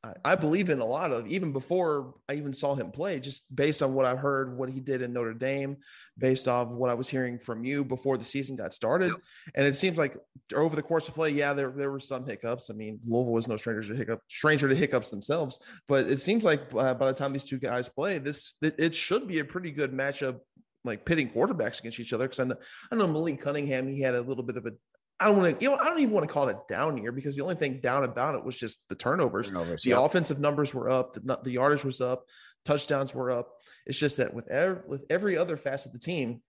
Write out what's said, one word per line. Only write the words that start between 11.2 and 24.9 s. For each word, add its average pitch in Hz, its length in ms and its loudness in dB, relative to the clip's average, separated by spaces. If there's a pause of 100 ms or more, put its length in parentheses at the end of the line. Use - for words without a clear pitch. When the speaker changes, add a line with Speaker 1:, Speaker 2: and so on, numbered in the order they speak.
Speaker 1:
yeah, 143 220 2
there, 139 180 0
there 139 200 -4
were 139 100 -6
some 127 260 -6
hiccups. 117 440 -6
I 104 40 -10
mean, 107 300 -8
Louisville 117 280 2
was 113 160 2
no 110 80 -2
stranger 107 360 -4
to 120 40 -4
hiccup, 113 320 -4
stranger 147 400 4
to 135 60 6
hiccups 131 360 2
themselves, 139 480 -4 (280)
but 135 200 4
it 139 140 0
seems 214 240 2
like, 156 180 4 (120)
uh, 127 200 2
by 131 120 2
the 131 60 2
time 139 200 -2
these 139 120 -4
two 135 140 -6
guys 123 300 -2
play, 175 300 -2
this, 143 440 -8
it, 156 160 2
it 165 160 2
should 226 340 0
be 160 120 -2
a 143 40 -2
pretty 175 260 -8
good 139 220 -4
matchup, 135 480 -4 (420)
like, 107 220 -6
pitting 156 240 2
quarterbacks 151 520 0
against 117 200 -8
each 120 140 -4
other. 123 120 0
'Cause 131 140 -4
I 127 40 2
know, 127 120 -2 (340)
I 240 60 -2
know 208 100 4
Malik 156 340 0
Cunningham, 139 460 -2
he 139 140 -4
had 131 140 2
a 120 80 2
little 127 220 -4
bit 120 120 -4
of 123 80 -8
a, 117 60 -4 (520)